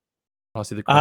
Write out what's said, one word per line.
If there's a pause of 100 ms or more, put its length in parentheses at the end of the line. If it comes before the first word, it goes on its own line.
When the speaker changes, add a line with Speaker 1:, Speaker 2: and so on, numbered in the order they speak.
(540)
Speaker 1:
I'll
ask
you
the
Speaker 2:
Uh,